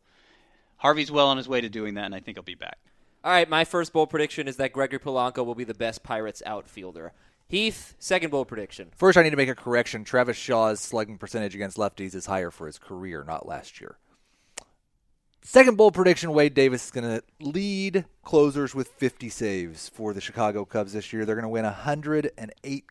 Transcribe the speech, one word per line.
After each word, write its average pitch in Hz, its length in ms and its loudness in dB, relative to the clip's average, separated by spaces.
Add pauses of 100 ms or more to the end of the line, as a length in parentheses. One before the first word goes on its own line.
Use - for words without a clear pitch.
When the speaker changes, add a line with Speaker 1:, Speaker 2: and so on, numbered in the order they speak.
(760)
Speaker 1:
Harvey's 151 340 2
well 143 160 4
on 135 100 2
his 127 100 -8
way 127 140 0
to 117 80 -4
doing 107 240 -6
that, 101 120 -6
and 98 100 -10
I 95 40 -10
think 98 180 -14
he'll 92 60 -16
be 90 120 -14
back. - 240 -16 (440)
Speaker 2:
All 165 80 0
right, 175 160 6
my 160 160 2
first 170 300 -2
bold 156 160 2
prediction 151 380 -2
is 127 100 -10
that 131 160 -2
Gregory 135 260 -2
Polanco 127 460 -2
will 120 100 -6
be 120 80 -8
the 110 100 -8
best 110 300 -6
Pirates 110 420 -6
outfielder. 92 680 -12 (340)
Heath, 208 520 -2
second 170 320 0
bold 135 160 -2
prediction. 101 480 -12
Speaker 3:
First, 185 240 8
I 165 40 8
need 160 60 6
to 151 80 -2
make 135 120 4
a 127 60 -2
correction. 120 480 0
Travis 123 320 2
Shaw's 110 440 2
slugging 110 400 -4
percentage 101 340 -6
against 98 240 -8
lefties 98 380 -4
is 90 100 -8
higher 95 240 -2
for 82 160 -14
his 76 140 -14
career, 90 440 -10
not 78 240 -8
last - 320 -12
year. - 180 -18 (1500)
Second 254 340 6
bold 208 160 8
prediction, 175 400 2
Wade 147 220 4
Davis 131 300 4
is - 60 -16
gonna 117 300 -4 (180)
lead 190 680 -2 (180)
closers 143 500 4
with 135 140 -4
fifty - 420 -4
saves 92 600 -6
for 107 220 -6
the 98 100 -6
Chicago 104 440 -2
Cubs 101 280 -4
this 107 200 -8
year. 110 100 -2
They're 107 120 -2
gonna 113 140 -6
win 113 160 -2
a 104 60 0
hundred 147 640 -2
and 107 160 -14 (120)
eight 139 280 -8